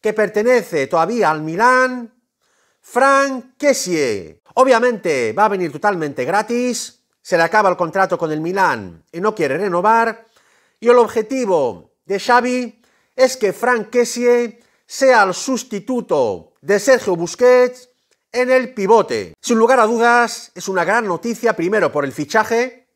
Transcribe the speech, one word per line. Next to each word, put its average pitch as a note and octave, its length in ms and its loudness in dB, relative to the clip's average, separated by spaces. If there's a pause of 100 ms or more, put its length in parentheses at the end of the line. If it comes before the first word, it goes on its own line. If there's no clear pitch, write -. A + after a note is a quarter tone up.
que G#3+ 100 -2
pertenece G#3 720 0
todavía F3 440 0
al D#3 100 -4
Milán, B3 720 0 (680)
Franck C4+ 760 0
Kessie. C3+ 840 -2 (120)
Obviamente A3 800 0
va G3+ 100 2
a G#3 60 2
venir F#3 200 -4
totalmente D3+ 540 -4
gratis, A#3 800 -4 (180)
se - 140 -2
le E3 80 4
acaba G3+ 240 2
el F3 80 0
contrato F3+ 420 -2
con D#3+ 140 -4
el D#3 80 -4
Milán D3+ 720 -4
y E3+ 80 -12
no G#3+ 120 -2
quiere D3 240 -2
renovar, G#3 680 -2 (540)
y A3+ 80 0
el A#3+ 100 6
objetivo G#3+ 920 -2 (120)
de G3 140 -4
Xavi B3 640 0 (320)
es B3+ 220 2
que F#3+ 160 -2
Franck A#3 380 -2
Kessie A#3+ 680 0 (260)
sea B3+ 380 2
el F#3+ 120 0
sustituto F3+ 1300 -4
de F#3+ 200 0
Sergio A3+ 340 2
Busquets B3 760 0 (420)
en B3 180 -2
el B3+ 240 0
pivote. F#3 680 2
Sin A#3 180 0
lugar A#3 200 4
a A3 80 4
dudas, A#3 680 0
es F3+ 120 -12
una F#3 160 -2
gran G#3+ 220 0
noticia, G#3+ 480 -2
primero F3+ 380 0
por D3 120 -2
el C3+ 80 -6
fichaje A3+ 840 -4